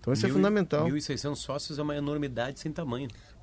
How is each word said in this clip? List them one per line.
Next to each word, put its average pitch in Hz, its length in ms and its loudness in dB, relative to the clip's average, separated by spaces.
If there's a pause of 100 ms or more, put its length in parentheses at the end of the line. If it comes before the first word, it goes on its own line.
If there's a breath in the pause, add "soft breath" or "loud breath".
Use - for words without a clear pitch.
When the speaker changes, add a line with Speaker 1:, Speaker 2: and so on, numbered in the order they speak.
Speaker 1:
Então 120 120 0
isso 110 140 2
é - 20 6
Speaker 2:
mil 135 60 0
e, 190 40 6
Speaker 1:
fundamental. 190 480 4
Speaker 2:
mil 143 100 2
e 151 40 0
seiscentos 143 400 -4
sócios 139 380 -6
é 147 40 -2
uma 147 140 -2
enormidade 143 600 -2
sem 156 140 -6
tamanho. 139 360 -4 (340 soft breath)